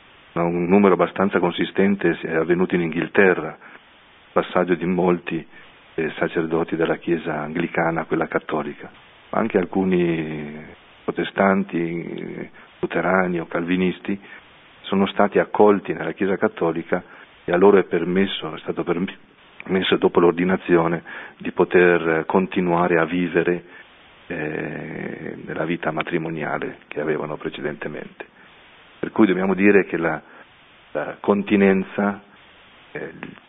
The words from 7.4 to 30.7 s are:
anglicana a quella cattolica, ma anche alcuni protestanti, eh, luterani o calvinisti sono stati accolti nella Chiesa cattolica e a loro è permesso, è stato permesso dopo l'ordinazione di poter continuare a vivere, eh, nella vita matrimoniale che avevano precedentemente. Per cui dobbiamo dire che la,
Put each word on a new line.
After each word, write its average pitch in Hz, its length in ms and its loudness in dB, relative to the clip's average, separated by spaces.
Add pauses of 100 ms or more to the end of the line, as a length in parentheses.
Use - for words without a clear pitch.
anglicana 165 640 -4
a - 20 -12
quella 160 240 -4
cattolica, - 600 -6 (400)
ma 95 80 -2
anche 107 200 2
alcuni 80 1080 -2 (400)
protestanti, 95 760 0
eh, 85 720 -6 (280)
luterani 90 600 0
o 80 60 -6
calvinisti 90 720 -2 (640)
sono 98 240 0
stati 101 320 2
accolti 98 540 4
nella 80 200 -6
Chiesa 95 240 -2
cattolica 85 680 -2 (420)
e 82 80 -4
a 87 40 4
loro 98 220 8
è 90 60 4
permesso, 87 680 -2
è 80 40 -12
stato 85 260 -8
permesso - 1120 -4
dopo 92 240 2
l'ordinazione 87 840 2 (360)
di - 120 -10
poter 85 760 2
continuare 87 720 2
a 82 60 2
vivere, 85 600 0 (640)
eh, - 1160 -10
nella - 200 -6
vita 82 260 -4
matrimoniale - 960 -6
che - 140 -8
avevano 76 360 -4
precedentemente. - 880 -10 (720)
Per - 120 -6
cui 110 160 4
dobbiamo 95 280 2
dire 98 320 6
che - 100 -4
la, 82 240 -2 (720)